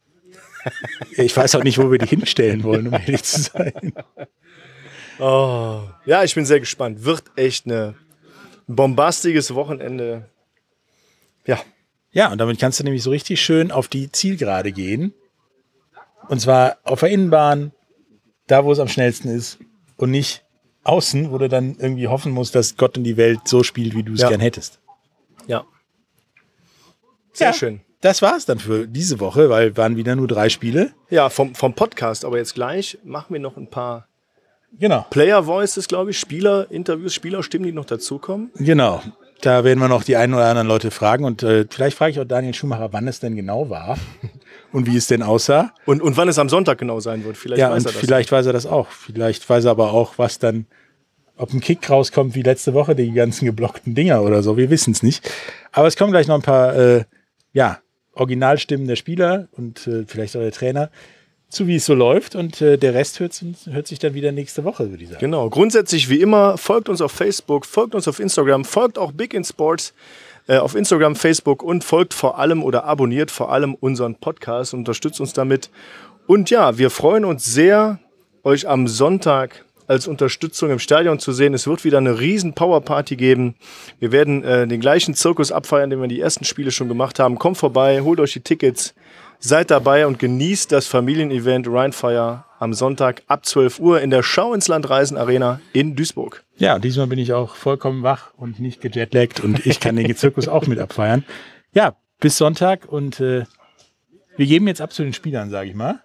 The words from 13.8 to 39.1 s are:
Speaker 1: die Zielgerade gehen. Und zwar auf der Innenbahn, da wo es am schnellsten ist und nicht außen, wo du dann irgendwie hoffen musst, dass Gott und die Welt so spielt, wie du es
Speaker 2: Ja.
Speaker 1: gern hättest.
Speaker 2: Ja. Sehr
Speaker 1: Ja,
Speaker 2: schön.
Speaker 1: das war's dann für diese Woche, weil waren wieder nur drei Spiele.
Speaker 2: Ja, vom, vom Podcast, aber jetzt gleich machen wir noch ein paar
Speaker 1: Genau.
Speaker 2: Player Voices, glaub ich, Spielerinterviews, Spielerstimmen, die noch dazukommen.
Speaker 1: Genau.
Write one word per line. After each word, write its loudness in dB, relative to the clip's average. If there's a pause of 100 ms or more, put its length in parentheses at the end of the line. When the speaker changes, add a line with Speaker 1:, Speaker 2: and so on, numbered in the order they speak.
Speaker 1:
die -8
Zielgerade -4
gehen. -6 (1120)
Und -2
zwar 4
auf -4
der 2
Innenbahn, 2 (760)
da 4
wo 2
es 2
am -2
schnellsten -2
ist -8 (380)
und -2
nicht -4 (400)
außen, 0
wo -6
du 0
dann -2
irgendwie -4
hoffen -4
musst, -6
dass 0
Gott 0
und -4
die -2
Welt 4
so 4
spielt, -4
wie -4
du -10
es -2
Speaker 2:
Ja. 4
Speaker 1:
gern 2
hättest. -4 (640)
Speaker 2:
Ja. -6 (1700)
Sehr 0
Speaker 1:
Ja, 4
Speaker 2:
schön. -6 (200)
Speaker 1:
das 2
war's 2
dann -2
für -4
diese -6
Woche, 4
weil 2
waren 2
wieder -2
nur -2
drei 2
Spiele. 0 (160)
Speaker 2:
Ja, 2
vom, -2
vom -2
Podcast, -4
aber -4
jetzt -6
gleich -6
machen -14
wir -8
noch -12
ein -18
paar -10 (720)
Speaker 1:
Genau. 0
Speaker 2:
Player 4
Voices, -4
glaub -4
ich, -6
Spielerinterviews, -4
Spielerstimmen, -6
die -6
noch -10
dazukommen. -8
Speaker 1:
Genau. 2 (400)